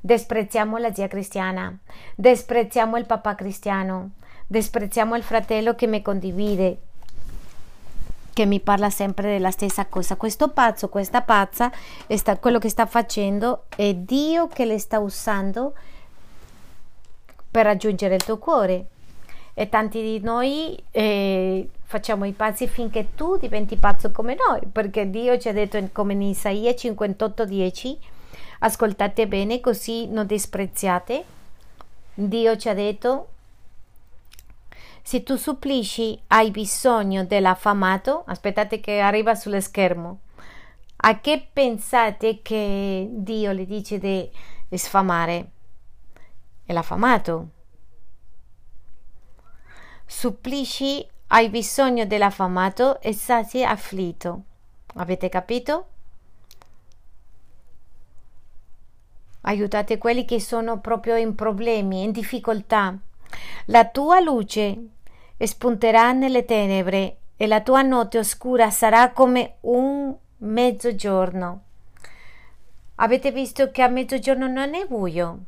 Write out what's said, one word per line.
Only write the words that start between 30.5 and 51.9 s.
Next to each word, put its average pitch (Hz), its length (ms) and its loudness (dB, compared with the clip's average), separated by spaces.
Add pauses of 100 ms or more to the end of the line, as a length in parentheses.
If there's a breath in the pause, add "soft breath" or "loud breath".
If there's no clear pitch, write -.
Dio 220 420 2
ci 220 140 -4
ha 208 40 0
detto, 214 540 -2 (1700 loud breath)
"Se 247 200 -2
tu 269 140 -2
supplisci 254 840 -2 (100)
hai 220 220 6
bisogno 202 760 0
dell'affamato", 196 1000 2
aspettate 202 540 -4
che 208 200 -2
arriva 214 340 4
sullo 202 260 -4
schermo, 180 600 -2 (760 loud breath)
"a 220 240 2
che 302 320 0
pensate 226 880 0
che 196 720 -2
Dio 208 420 -4
le 190 140 -4
dice 202 320 -6
di 190 320 -2 (400 loud breath)
sfamare?" 175 800 2 (1160 soft breath)
E 180 60 -4
l'affamato. 170 760 2 (2500 soft breath)
Supplisci 269 1000 -4 (220)
ai 226 200 8
bisogni 233 580 0